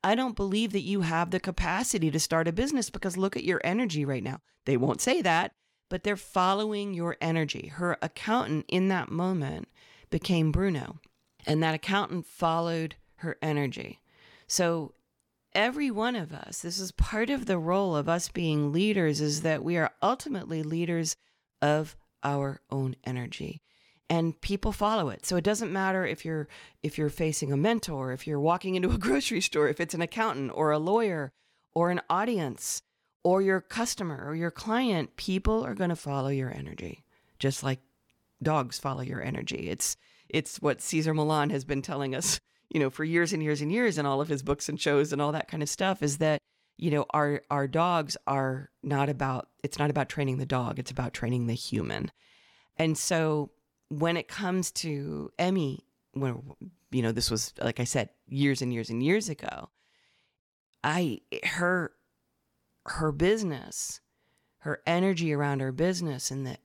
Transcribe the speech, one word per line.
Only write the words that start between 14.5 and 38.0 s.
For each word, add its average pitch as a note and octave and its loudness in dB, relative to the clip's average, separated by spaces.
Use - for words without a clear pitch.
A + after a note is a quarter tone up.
every B3+ 2
one A3+ 0
of E3 -6
us, - -10
this F3 -6
is F#3 -6
part A3 2
of C4 0
the F#3 2
role F3 2
of D3 0
us E3+ 0
being D3+ 2
leaders, E3+ 4
is D3+ 0
that D#3+ 0
we F3 0
are D#3 2
ultimately G3+ -2
leaders E3 0
of D3+ 2
our C#3 -2
own C3 -2
energy, B2 -8
and E3 0
people G3+ -2
follow G#3 0
it. - -10
So F3+ 0
it E3 0
doesn't G#3 0
matter F#3+ 0
if C3+ -4
you're, D#3 -4
if D3+ -4
you're D3+ 2
facing D3+ -2
a C#3 2
mentor, D3+ 0
if C3+ -8
you're D3 -2
walking F3+ 2
into F3+ 2
a - 2
<laughs> - -
grocery A#3+ 0
store, D3+ 2
if D3 -2
it's E3 -2
an E3+ -2
accountant E3+ -2
or D3+ 2
a D3+ 4
lawyer F3 0
or E3+ 4
an F3+ 0
audience F#3 0
or F#3 4
your F#3+ 2
customer F#3+ -4
or D3+ -4
your E3 -2
client, A3 0
people G#3+ 0
are G3+ -4
gonna F3 0
follow C#3 -2
your C3+ -2
energy, - -10
just C3+ 0
like C3 -2